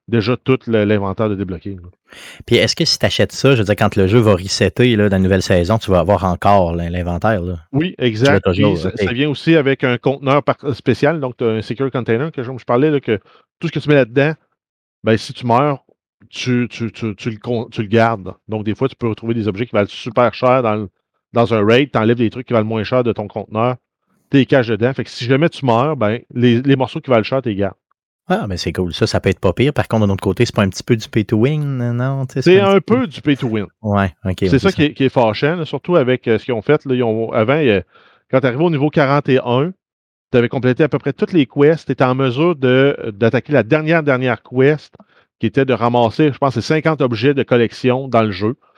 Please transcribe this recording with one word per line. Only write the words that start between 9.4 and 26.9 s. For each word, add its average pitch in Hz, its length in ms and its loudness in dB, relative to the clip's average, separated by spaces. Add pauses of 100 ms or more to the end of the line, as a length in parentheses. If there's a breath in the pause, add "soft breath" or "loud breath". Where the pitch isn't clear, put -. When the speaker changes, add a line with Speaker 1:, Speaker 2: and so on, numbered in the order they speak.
Speaker 1:
avec 135 280 0
un 123 160 0
conteneur 139 440 0
par-, - 300 -4
spécial, 143 460 0
donc 127 180 -8
t'as 127 80 -2
un 110 160 0
secure 127 300 -6
container, 123 400 -2
que 139 100 -10
je, 123 160 -10
je - 80 -20
parlais, 131 240 2
là, 143 100 0
que 110 200 -2 (400 soft breath)
tout 170 80 -6
ce 151 40 -6
que 156 80 -6
tu 147 100 -2
mets 147 60 4
là-dedans, 135 380 2 (720)
ben, 110 140 2
si - 160 -12
tu - 120 -12
meurs, 131 400 0 (440)
tu, 123 400 -2
tu, 113 220 -8
tu, 110 240 -8
tu - 140 -8
le 107 80 -8
con-, 120 340 -6
tu - 120 -6
le 104 40 -8
gardes. 110 460 0 (140)
Donc, 107 180 -6
des 104 100 -2
fois, 135 140 -2
tu - 60 -16
peux 120 120 -6
retrouver 113 280 -6
des 107 120 -4
objets 104 200 -4
qui - 60 -20
valent 104 140 2
super 120 460 -2
cher 127 300 0
dans 110 120 0
le, 107 140 -6 (440)
dans 117 200 2
un 107 100 2
raid, 123 280 4
t'enlèves 113 260 2
des 117 140 0
trucs 127 160 -12
qui 123 60 -4
valent 110 120 2
moins 110 180 -4
cher 127 200 0
de 113 100 0
ton 104 140 -8
conteneur, 110 480 -4 (560)
t'es 135 160 4
caches 131 200 2
dedans. 117 260 0
Fait 123 100 -8
que - 80 -14
si - 140 -12
jamais 135 240 2
tu - 160 -8
meurs, 127 300 2
ben, 110 240 -2 (140)
les, 120 280 4
les 135 140 2
morceaux 131 240 -4